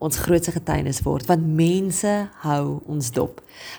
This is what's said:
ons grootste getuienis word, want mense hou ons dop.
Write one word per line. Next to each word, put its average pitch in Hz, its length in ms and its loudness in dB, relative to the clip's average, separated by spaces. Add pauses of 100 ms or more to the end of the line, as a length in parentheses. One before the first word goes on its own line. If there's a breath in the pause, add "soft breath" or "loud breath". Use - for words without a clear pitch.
ons 156 220 -2
grootste 170 300 2
getuienis 147 500 -2
word, - 240 0
want 170 160 4 (140)
mense 185 540 2 (320)
hou 147 180 2 (260)
ons 143 260 -2
dop. - 280 -2 (360 loud breath)